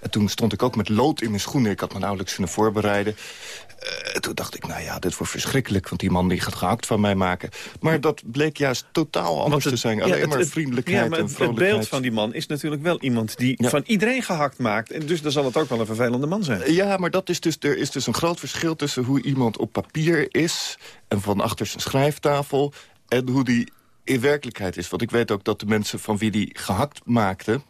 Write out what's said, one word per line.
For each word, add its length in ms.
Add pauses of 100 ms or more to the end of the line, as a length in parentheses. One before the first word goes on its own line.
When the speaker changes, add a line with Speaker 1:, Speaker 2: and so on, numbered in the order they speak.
Speaker 1:
En 100
toen 180
stond 240
ik 100
ook 140
met 120
lood 340
in 60
mijn 120
schoenen. 300
Ik 100
had 120
me 60
nauwelijks 360
kunnen 180
voorbereiden. 640 (640)
Eh, 420
toen 140
dacht 200
ik, 120
"Nou 160
ja, 160
dit 180
wordt 160
verschrikkelijk... 560
want 120
die 100
man 180
die 120
gaat 140
gehakt 320
van 140
mij 140
maken." 360 (300)
Maar 200
dat 240
bleek 320
juist 360
totaal 320 (180)
anders 80
Speaker 2:
Want 140
het, 80
Speaker 1:
te 60
zijn. 180
Speaker 2:
ja, 80
Speaker 1:
Alleen 160
Speaker 2:
het, 80
Speaker 1:
maar 100
Speaker 2:
het, 120
Speaker 1:
vriendelijkheid 520
Speaker 2:
ja, 60
maar 100
Speaker 1:
en 60
Speaker 2:
het, 100
het 80
Speaker 1:
vrolijkheid. 340
Speaker 2:
beeld 120
van 140
die 100
man 220
is 120
natuurlijk 360
wel 180
iemand 380
die 240
Speaker 1:
Ja. 60
Speaker 2:
van 180
iedereen 360
gehakt 360
maakt. 320
En 160
dus 160
dan 100
zal 120
het 120
ook 120
wel 120
een 60
vervelende 400
man 180
zijn. 280
Speaker 1:
Ja, 240
maar 140
dat 180
is 120
dus, 200
er 160
is 140
dus 160
een 80
groot 240
verschil 380
tussen 280
hoe 180
iemand 360
op 140
papier 640
is... 440 (300)
en 120
van 200
achter 260
zijn 160
schrijftafel... 880 (360)
en 200
hoe 160
die 280 (320)
in 160
werkelijkheid 560
is. 120
Want 140
ik 80
weet 200
ook 140
dat 160
de 60
mensen 340
van 180
wie 120
die 220
gehakt 520
maakte 640